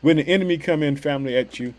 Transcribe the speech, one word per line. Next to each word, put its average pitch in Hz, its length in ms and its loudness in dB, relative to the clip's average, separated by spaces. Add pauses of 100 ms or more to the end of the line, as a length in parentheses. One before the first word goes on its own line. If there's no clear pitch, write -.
When 156 160 4
the 151 100 -2
enemy 180 300 2
come 156 240 -2
in, 143 140 0
family, 139 400 -4
at 127 220 -2
you 123 200 -8